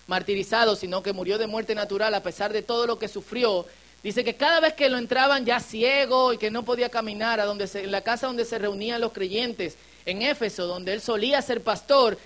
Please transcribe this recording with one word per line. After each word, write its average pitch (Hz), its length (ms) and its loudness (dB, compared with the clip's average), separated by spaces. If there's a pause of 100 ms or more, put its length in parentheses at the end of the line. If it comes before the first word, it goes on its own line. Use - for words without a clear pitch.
martirizado, 196 680 2
sino 185 260 -4
que 196 120 -2
murió 190 240 -2
de 220 100 -2
muerte 220 260 -4
natural, 208 420 0
a 196 60 0
pesar 202 300 -4
de 214 120 -2
todo 233 220 0
lo 233 140 -2
que 220 80 -4
sufrió. 202 580 0 (380)
Dice 214 220 -2
que 226 100 -2
cada 330 240 4
vez 311 140 4
que 277 160 2
lo 254 80 0
entraban 262 480 2
ya 233 160 2
ciego 254 720 2
y 233 40 -2
que 214 140 -2
no 226 140 -4
podía 240 240 0
caminar, 220 500 -2
a 208 60 2
donde 202 200 -2
se, 196 200 -6
en 196 60 -6
la 196 100 0
casa 233 260 -2
donde 240 160 -2
se 233 160 -4
reunían 208 400 -2
los 226 140 -2
creyentes, 202 640 -4 (280)
en 190 180 -4
Éfeso, 226 440 -2
donde 180 240 -4
él 214 80 -2
solía 240 420 0
ser 240 200 -2
pastor, 226 640 4